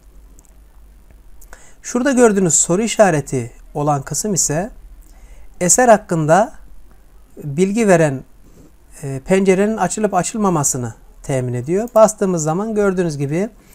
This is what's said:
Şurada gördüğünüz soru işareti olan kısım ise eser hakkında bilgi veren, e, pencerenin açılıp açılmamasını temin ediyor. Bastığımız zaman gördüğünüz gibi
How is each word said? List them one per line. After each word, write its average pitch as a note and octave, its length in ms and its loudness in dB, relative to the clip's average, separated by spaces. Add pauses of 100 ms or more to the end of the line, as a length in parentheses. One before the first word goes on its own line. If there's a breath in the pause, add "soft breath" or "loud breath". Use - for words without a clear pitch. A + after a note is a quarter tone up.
(1800 loud breath)
Şurada B3+ 300 -2
gördüğünüz G3+ 420 4
soru F3+ 280 0
işareti D3+ 680 0 (220)
olan C#3+ 280 -2
kısım G3+ 320 -6
ise E3+ 360 -2 (920 soft breath)
eser F3+ 280 4
hakkında F3+ 640 4 (840)
bilgi F#3+ 520 -2
veren, D#3 340 2 (800)
e, C#3 220 -8
pencerenin F#3+ 520 2
açılıp G3 380 -2
açılmamasını E3+ 800 -2 (280)
temin B2+ 320 -4
ediyor. E3+ 400 -4
Bastığımız G#3 480 2
zaman F#3+ 320 -4
gördüğünüz F#3 440 -2
gibi D3+ 300 -4 (260 soft breath)